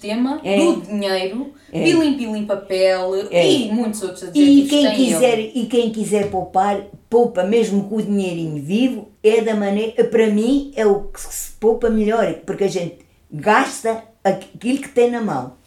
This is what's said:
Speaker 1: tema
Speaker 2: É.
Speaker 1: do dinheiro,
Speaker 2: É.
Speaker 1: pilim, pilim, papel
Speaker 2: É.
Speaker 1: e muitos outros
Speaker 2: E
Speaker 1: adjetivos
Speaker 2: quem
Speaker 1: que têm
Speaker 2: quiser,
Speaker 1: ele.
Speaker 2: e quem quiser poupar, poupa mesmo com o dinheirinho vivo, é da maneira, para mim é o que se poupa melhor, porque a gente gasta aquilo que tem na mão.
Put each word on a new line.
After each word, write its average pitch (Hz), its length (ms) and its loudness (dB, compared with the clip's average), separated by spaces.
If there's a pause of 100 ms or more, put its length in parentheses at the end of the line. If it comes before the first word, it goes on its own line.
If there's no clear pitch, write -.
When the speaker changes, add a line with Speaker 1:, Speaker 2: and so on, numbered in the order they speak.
Speaker 1:
tema 254 420 -2
Speaker 2:
É. 294 160 0
Speaker 1:
do 339 220 2
dinheiro, 196 720 -4 (180)
Speaker 2:
É. 160 140 -4
Speaker 1:
pilim, 320 320 2
pilim, 214 280 -6
papel 190 840 -2
Speaker 2:
É. 175 180 4
Speaker 1:
e 233 220 2
muitos 220 300 -2
outros 185 220 -10
Speaker 2:
E 175 40 -12
Speaker 1:
adjetivos 277 420 6
Speaker 2:
quem 294 120 2
Speaker 1:
que 277 80 4
têm 262 160 2
Speaker 2:
quiser, 233 340 2
Speaker 1:
ele. 214 160 -6
Speaker 2:
e 233 120 -2
quem 233 240 0
quiser 202 380 -2
poupar, 190 520 -2 (280)
poupa 220 340 2
mesmo 202 440 0
com 220 80 -6
o 220 60 0
dinheirinho 170 600 -4
vivo, 214 460 -2 (160)
é 214 180 4
da 214 140 -2
maneira, 208 480 -2
para 220 240 2
mim 226 480 0
é 220 100 0
o 202 180 2
que - 180 -12
se - 380 -12
poupa 233 300 2
melhor, 214 440 0 (120)
porque 190 200 -2
a - 40 2
gente 175 280 -6 (340)
gasta 220 720 0 (180)
aquilo 202 580 -4
que - 100 -14
tem 240 200 2
na 240 120 -4
mão. 139 320 -4 (140)